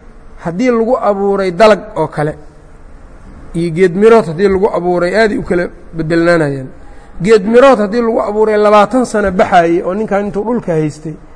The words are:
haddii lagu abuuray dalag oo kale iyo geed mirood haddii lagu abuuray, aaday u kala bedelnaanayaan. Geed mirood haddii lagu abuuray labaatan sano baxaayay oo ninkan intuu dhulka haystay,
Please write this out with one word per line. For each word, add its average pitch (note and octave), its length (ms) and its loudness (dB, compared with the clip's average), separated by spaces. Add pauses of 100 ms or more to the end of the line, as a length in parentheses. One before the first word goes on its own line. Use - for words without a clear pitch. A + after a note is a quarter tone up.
(440)
haddii F#3+ 260 -2
lagu A3+ 260 0
abuuray G3 560 -2
dalag G3+ 280 4 (160)
oo D#3+ 120 -2
kale - 260 -6 (1200)
iyo E3 200 -4
geed F3+ 220 2
mirood A3 300 4
haddii E3+ 220 -2
lagu F#3+ 240 0
abuuray, F3 440 -2
aaday A3 220 0
u - 40 -6
kala F3 260 -4 (240)
bedelnaanayaan. D#3+ 760 -2 (540)
Geed G#3+ 220 4
mirood A#3+ 340 4
haddii G#3 220 -2
lagu A3+ 220 -2
abuuray G#3+ 340 0
labaatan G#3 480 2
sano G#3 260 -2
baxaayay F3+ 540 2
oo F3 100 -4
ninkan G#3 320 -4
intuu G3+ 180 -6
dhulka A3+ 280 -4
haystay, D#3 420 -4 (220)